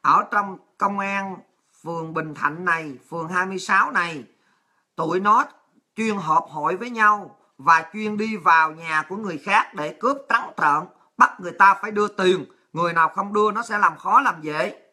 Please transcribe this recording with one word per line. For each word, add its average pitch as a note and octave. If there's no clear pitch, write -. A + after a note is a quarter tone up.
ở E3
trong G3+
công G3
an G3
phường D#3+
Bình D#3+
Thạnh D#3
này, D#3+
phường E3
hai F#3
mươi F#3+
sáu G#3
này, E3+
tụi E3
nó G#3+
chuyên G#3+
họp D#3+
hội D#3
với A#3
nhau G#3+
và D#3+
chuyên G#3+
đi A3
vào D#3+
nhà D#3+
của F#3+
người G3
khác -
để D#3
cướp C4+
trắng A#3
trợn, D#3
bắt -
người F3
ta G3
phải G#3+
đưa G#3
tiền, F#3
người E3+
nào D#3+
không G3+
đưa G#3
nó A3
sẽ A3
làm E3+
khó G#3+
làm F3
dễ. D#3